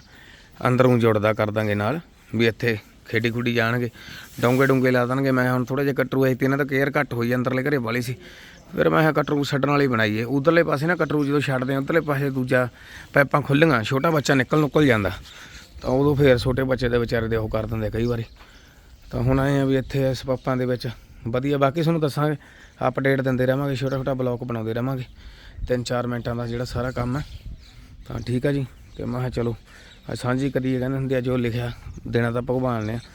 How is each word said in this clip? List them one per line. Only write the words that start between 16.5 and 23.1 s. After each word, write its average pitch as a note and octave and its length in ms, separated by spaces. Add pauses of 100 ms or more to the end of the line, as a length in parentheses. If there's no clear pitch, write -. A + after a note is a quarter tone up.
ਬੱਚੇ B2+ 260
ਦੇ A#2+ 80
ਵਿਚਾਰੇ A#2 300
ਦੇ A2+ 80
ਉਹ A2 140
ਕਰ A2 160
ਦਿੰਦੇ A2 260
ਕਈ A2+ 140
ਵਾਰੀ। A#2 180 (880)
ਤਾਂ B2 100
ਹੁਣ C3 180
ਆਏ C#3 200
ਆ C#3 60
ਵੀ C3+ 120
ਇੱਥੇ C3 320
ਇਸ B2+ 160
ਪਾਈਪਾਂ C3 320
ਦੇ B2+ 80
ਵਿੱਚ B2 220 (400)
ਵਧੀਆ। C3 300
ਬਾਕੀ C#3 240
ਤੁਹਾਨੂੰ D#3+ 200
ਦੱਸਾਂਗੇ, D3+ 340 (520)
ਅਪਡੇਟ C3+ 340